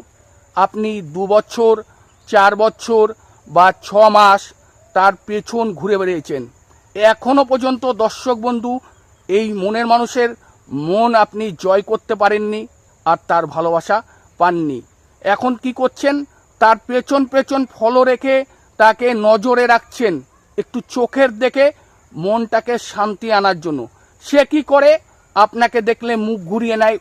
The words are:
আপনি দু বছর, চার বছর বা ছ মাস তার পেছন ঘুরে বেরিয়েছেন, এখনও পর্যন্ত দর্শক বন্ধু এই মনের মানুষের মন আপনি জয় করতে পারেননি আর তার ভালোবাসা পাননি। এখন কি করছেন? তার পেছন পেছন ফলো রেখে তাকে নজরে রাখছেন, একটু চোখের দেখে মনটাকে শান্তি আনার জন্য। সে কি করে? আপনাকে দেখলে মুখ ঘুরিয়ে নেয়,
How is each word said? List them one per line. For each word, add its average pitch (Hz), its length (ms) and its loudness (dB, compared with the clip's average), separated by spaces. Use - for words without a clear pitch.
আপনি 214 340 -2
দু 165 260 -8
বছর, 220 460 2
চার 202 260 4
বছর 220 500 0
বা 175 200 4
ছ - 40 -16
মাস 202 280 6
তার 190 180 4
পেছন 226 480 -6
ঘুরে 185 240 -4
বেরিয়েছেন, 165 440 -6
এখনও 220 500 2
পর্যন্ত 254 380 -2
দর্শক 240 340 -4
বন্ধু 240 340 -6
এই 214 240 0
মনের 220 340 -4
মানুষের 233 420 0
মন 175 460 0
আপনি 214 300 0
জয় 190 220 0
করতে 220 320 -6
পারেননি 208 460 -2
আর 165 120 0
তার 170 200 0
ভালোবাসা 165 500 -2
পাননি। 165 400 -2
এখন 202 340 -2
কি 254 180 -8
করছেন? 285 420 -2
তার 220 240 4
পেছন 254 400 -2
পেছন 269 400 -2
ফলো 247 380 0
রেখে 262 320 0
তাকে 220 280 4
নজরে 240 420 2
রাখছেন, 226 460 0
একটু 208 200 -8
চোখের 262 400 0
দেখে 262 260 0
মনটাকে 220 600 -2
শান্তি 214 420 -6
আনার 196 280 2
জন্য। 147 220 -6
সে 277 200 2
কি 302 180 -2
করে? 285 280 4
আপনাকে 226 460 0
দেখলে 233 340 -4
মুখ 220 220 -4
ঘুরিয়ে 226 260 -2
নেয়, 220 240 2